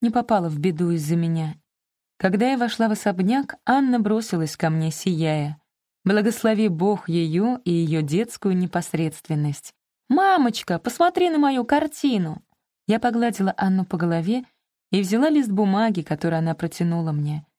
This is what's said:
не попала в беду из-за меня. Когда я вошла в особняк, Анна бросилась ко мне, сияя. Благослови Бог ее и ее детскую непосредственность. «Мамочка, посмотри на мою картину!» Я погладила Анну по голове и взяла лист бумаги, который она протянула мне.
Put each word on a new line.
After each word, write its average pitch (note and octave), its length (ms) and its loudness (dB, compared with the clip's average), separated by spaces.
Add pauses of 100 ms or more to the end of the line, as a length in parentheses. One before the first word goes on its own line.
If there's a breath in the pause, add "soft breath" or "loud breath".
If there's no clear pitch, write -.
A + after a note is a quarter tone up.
не A#3 100 2
попала A3+ 380 2
в D3+ 100 -4
беду E3+ 320 0
из-за D#3+ 260 0
меня. E3 400 -2 (640)
Когда G3+ 320 2
я C4+ 80 0
вошла A3+ 300 0
в G#3+ 40 0
особняк, G#3 720 -2
Анна B3+ 360 2
бросилась G#3 560 -2
ко E3 120 0
мне, D#3+ 220 0
сияя. D#3 720 -2 (440)
Благослови G#3+ 640 2
Бог F#3+ 400 0
ее E3+ 560 0
и F3 80 0
ее E3 300 2
детскую F#3 540 -2
непосредственность. D#3+ 1160 -4 (360)
«Мамочка, C#4+ 720 2
посмотри F4 520 2
на D#4 80 0
мою C4+ 260 2
картину!» B3+ 760 -2 (440)
Я A3 140 2
погладила A#3 560 0
Анну F#3+ 280 0
по F#3 120 -6
голове F3 480 0 (480)
и G3+ 80 2
взяла A3 280 2
лист C#4+ 220 2
бумаги, G3 520 2
который E3 360 -2
она E3 160 0
протянула E3+ 560 -2
мне. D3+ 340 -4 (140)